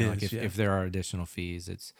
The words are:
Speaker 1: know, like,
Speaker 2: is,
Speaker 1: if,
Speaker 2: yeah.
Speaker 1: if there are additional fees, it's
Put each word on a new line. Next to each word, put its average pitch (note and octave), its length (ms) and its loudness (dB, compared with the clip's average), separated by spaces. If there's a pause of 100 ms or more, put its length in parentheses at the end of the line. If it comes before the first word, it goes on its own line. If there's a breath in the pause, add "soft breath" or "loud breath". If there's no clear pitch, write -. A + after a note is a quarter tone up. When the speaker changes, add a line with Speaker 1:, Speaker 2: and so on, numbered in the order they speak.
Speaker 1:
know, A2 60 4
like, G2 60 0
Speaker 2:
is, G#2 80 0
Speaker 1:
if, F#2+ 80 -2
Speaker 2:
yeah. A2 80 -2
Speaker 1:
if F#2+ 140 -2
there G2+ 160 4
are F#2+ 120 4
additional F#2 420 -2
fees, F2 420 -6
it's - 320 -10